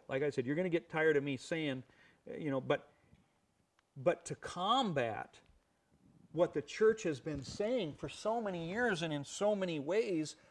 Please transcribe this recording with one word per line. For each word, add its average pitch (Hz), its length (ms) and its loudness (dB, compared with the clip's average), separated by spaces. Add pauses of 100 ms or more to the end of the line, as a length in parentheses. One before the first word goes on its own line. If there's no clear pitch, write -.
like 135 160 -2
I 147 80 0
said, 123 160 -2
you're 147 80 0
gonna 185 140 0
get 165 200 -2
tired 156 260 4
of 139 80 4
me 139 140 -2
saying, 143 460 -4 (440)
uh, - 100 -8
you 151 120 -4
know, 135 100 0
but, 131 300 -2 (1080)
but 151 300 0
to 135 100 -8
combat 175 1040 0 (920)
what 160 220 2
the 147 80 -2
church 220 420 2
has 147 160 0
been 123 240 -6
saying 208 500 -2
for 143 160 -8
so 233 320 -2
many 175 280 -4
years 202 340 0
and 160 100 -2
in 143 100 -2
so 208 300 2
many 180 260 -2
ways 165 580 0 (140)